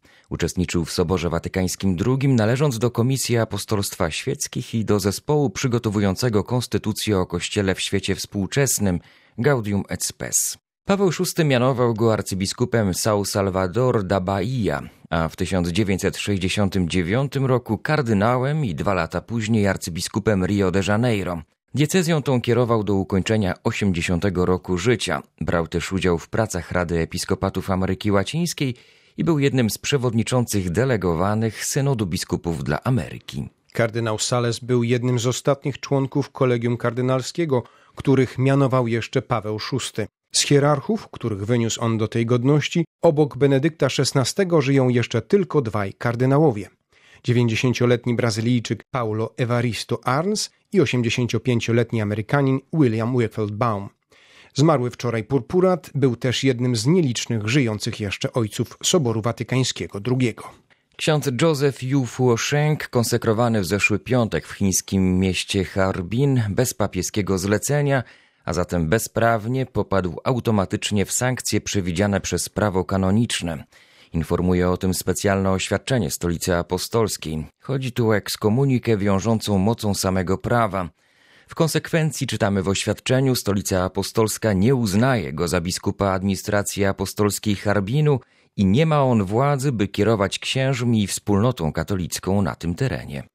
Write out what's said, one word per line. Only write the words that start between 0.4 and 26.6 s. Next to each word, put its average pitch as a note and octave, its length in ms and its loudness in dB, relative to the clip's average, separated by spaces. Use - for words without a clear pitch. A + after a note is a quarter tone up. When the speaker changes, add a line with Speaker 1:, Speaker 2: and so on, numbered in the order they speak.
Speaker 1:
w - 80 -10
Soborze F2 380 0
Watykańskim F2+ 680 -2
drugim, B2+ 400 2
należąc A#2+ 420 2
do A#2 120 0
Komisji A#2+ 480 0
Apostolstwa G2+ 720 -2
Świeckich - 640 -8
i A2+ 100 -2
do G#2 160 2
zespołu C3 500 0
przygotowującego G#2+ 920 0
konstytucję G#2+ 760 -2
o F2+ 80 2
Kościele F#2+ 480 -2
w - 60 -10
świecie F#2+ 340 -2
współczesnym, G2 840 -2
Gaudium A2 500 0
et - 160 -6
Spes. - 540 -4
Paweł G3 280 2
szósty E3+ 320 0
mianował B2 500 2
go A2+ 180 2
arcybiskupem G2+ 800 0
São G#2 320 0
Salvador G2 800 0
da G2 160 2
Bahia, F#2+ 640 -2
a E2 180 0
w - 80 -12
tysiąc F2 320 0
dziewięćset F2+ 480 0
sześćdziesiątym F#2+ 720 0
dziewiątym A#2+ 580 0
roku A#2+ 320 0
kardynałem B2+ 840 0
i F2+ 100 -2
dwa E2+ 200 0
lata E2+ 260 -2
później G#2+ 460 0
arcybiskupem F#2 800 -2
Rio G2 240 2
de F#2+ 180 2
Janeiro. G#2 540 0
Diecezją D3+ 480 2
tą B2+ 180 2
kierował A#2 440 2
do G2+ 100 0
ukończenia G2 600 2
osiemdziesiątego F2+ 840 0
roku F2+ 320 0
życia. F#2 440 0
Brał E2 280 0
też - 240 -4
udział F2+ 260 2
w - 100 -12
pracach F#2 440 -4